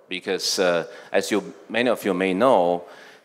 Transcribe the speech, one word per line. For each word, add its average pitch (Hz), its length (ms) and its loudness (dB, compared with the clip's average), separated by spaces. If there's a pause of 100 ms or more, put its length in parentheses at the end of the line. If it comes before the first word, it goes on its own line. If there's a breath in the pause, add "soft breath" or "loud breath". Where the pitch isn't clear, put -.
because, 90 500 -4
uh, 87 280 2 (260 loud breath)
as 95 180 0
you, 95 220 -2 (160)
many 117 220 0
of 104 120 -2
you 98 120 0
may 92 180 0
know, 92 520 2 (400 loud breath)